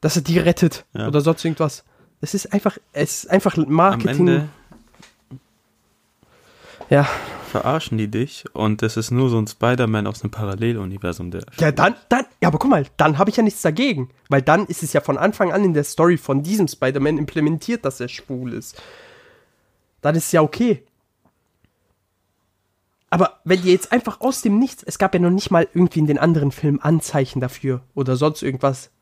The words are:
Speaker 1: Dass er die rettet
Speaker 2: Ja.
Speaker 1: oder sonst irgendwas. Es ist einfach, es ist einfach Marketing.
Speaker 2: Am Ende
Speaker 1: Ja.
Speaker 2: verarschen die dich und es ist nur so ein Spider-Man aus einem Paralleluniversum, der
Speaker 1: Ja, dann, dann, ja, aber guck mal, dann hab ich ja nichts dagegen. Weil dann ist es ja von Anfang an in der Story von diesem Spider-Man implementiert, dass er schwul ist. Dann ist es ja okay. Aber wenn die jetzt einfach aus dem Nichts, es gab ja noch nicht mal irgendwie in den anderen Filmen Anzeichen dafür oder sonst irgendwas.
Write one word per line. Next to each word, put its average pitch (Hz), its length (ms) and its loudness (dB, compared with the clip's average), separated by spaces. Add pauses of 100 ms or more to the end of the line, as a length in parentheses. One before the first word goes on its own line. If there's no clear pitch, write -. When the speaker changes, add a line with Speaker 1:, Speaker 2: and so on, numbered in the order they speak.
Speaker 1:
Dass 151 140 0
er 165 80 0
die 165 160 2
rettet - 540 2
Speaker 2:
Ja. 110 140 -6
Speaker 1:
oder 143 140 0
sonst 160 240 0
irgendwas. 160 380 -2 (380)
Es - 120 -8
ist - 200 -6
einfach, 202 240 0 (160)
es - 320 -4
ist - 40 -20
einfach 190 280 2
Marketing. 156 520 2
Speaker 2:
Am 135 80 -2 (100)
Ende 147 220 2 (2500)
Speaker 1:
Ja. 143 180 4 (440)
Speaker 2:
verarschen 135 460 -2
die 107 120 -2
dich 117 340 -6 (100)
und 107 300 -2
es 110 140 -2
ist 113 140 -4
nur 127 180 2
so 117 100 2
ein 107 80 -2
Spider-Man 113 600 0
aus 101 140 -8
einem 104 100 -6
Paralleluniversum, 98 1000 -6
der 87 140 -10 (140)
Speaker 1:
Ja, 156 120 2
dann, 185 240 2 (140)
dann, 240 160 2 (160)
ja, 170 80 4
aber - 100 0
guck 269 100 0
mal, 165 160 4 (120)
dann 147 200 4
hab 196 120 4
ich - 80 -2
ja 226 60 4
nichts 214 180 0
dagegen. 160 480 0 (200)
Weil 139 120 4
dann 165 240 2
ist - 180 -8
es 151 100 -6
ja 147 80 4
von 143 160 -2
Anfang 190 360 0
an 196 100 2
in 180 100 2
der 147 120 0
Story 170 320 2
von 139 260 -2
diesem 185 240 0
Spider-Man 139 500 -2
implementiert, 156 680 -2
dass - 140 -6
er 120 100 -6
schwul 127 440 -10
ist. - 280 -14 (1200)
Dann 151 140 0
ist 165 100 -2
es - 80 -8
ja 165 80 4
okay. 185 420 0 (2250)
Aber 170 360 0
wenn 180 160 2
die 180 100 4
jetzt 180 200 2
einfach 233 300 -2
aus 254 200 -2
dem 208 180 2
Nichts, - 240 -2
es - 160 -12
gab 190 140 0
ja 180 60 4
noch 175 120 4
nicht 190 180 -2
mal 170 240 4
irgendwie 170 260 2
in 151 80 4
den 147 120 2
anderen 151 320 2
Filmen 147 300 0
Anzeichen 147 580 0
dafür 127 420 -6 (140)
oder 135 220 0
sonst 151 260 0
irgendwas. 131 480 -2 (100)